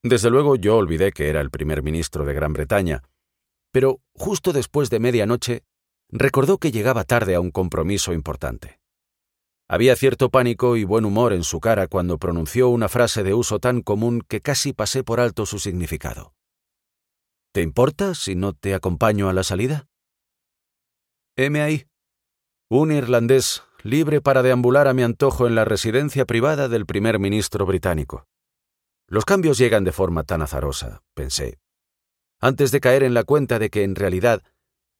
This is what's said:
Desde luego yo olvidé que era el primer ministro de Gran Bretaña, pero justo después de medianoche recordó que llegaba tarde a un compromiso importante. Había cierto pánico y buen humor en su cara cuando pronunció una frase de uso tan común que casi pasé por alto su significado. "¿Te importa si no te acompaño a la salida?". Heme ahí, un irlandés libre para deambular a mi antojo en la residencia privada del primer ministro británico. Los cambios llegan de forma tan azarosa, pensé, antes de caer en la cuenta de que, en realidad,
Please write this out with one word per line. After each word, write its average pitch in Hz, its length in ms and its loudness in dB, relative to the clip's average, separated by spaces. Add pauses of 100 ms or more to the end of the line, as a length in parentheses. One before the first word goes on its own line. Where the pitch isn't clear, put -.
Desde 117 260 2
luego 139 280 4
yo 104 200 2
olvidé 90 360 2
que 76 180 -2
era 76 100 0
el 71 100 -4
primer 76 320 -4
ministro 78 440 -4
de 71 80 -4
Gran 76 180 -2
Bretaña, 76 500 -2 (720)
pero 131 300 0 (120)
justo 190 380 -4
después 143 380 -2
de 110 100 0
medianoche 120 640 0 (460)
recordó 135 480 2
que 156 120 0
llegaba 113 340 0
tarde 110 300 0
a 87 60 4
un 90 100 -2
compromiso 87 640 -2
importante. 71 680 -8 (840)
Había 120 300 4
cierto 131 320 2
pánico 123 480 2
y 107 80 0
buen 107 220 0
humor 107 260 2
en 90 100 0
su 82 160 -6
cara 98 300 0
cuando 87 300 -2
pronunció 87 500 0
una 117 220 0
frase 117 320 0
de 95 100 0
uso 110 280 0
tan 123 200 0
común 113 400 -2
que - 220 -8
casi 139 320 -4
pasé 127 280 -4
por 113 160 -2
alto 113 280 0
su 101 120 -8
significado. 85 760 -8 (1160)
"¿Te 95 100 -2
importa 147 520 0
si 98 200 -8
no 95 180 -2
te 98 220 -6
acompaño 98 560 0
a - 20 -2
la 92 100 0
salida?". 127 460 -4 (1500)
Heme 147 260 0
ahí, 151 240 -2 (840)
un 151 240 2
irlandés 123 680 2 (200)
libre 147 380 0
para 135 220 4
deambular 127 460 4
a 127 60 2
mi 127 80 2
antojo 123 440 2
en 117 80 2
la 110 100 4
residencia 123 600 0
privada 135 440 0
del 113 180 -2
primer 104 320 0
ministro 98 480 -2
británico. 87 600 -2 (840)
Los 104 180 -2
cambios 165 320 2
llegan 110 260 4
de 87 80 -2
forma 85 320 -2
tan 82 160 -4
azarosa, 67 640 -6 (100)
pensé, 67 460 -8 (840)
antes 131 300 0
de - 100 0
caer 135 220 4
en 127 100 2
la 117 120 2
cuenta 135 340 2
de 104 100 0
que, 104 140 0
en 98 120 -2
realidad, 95 480 0 (580)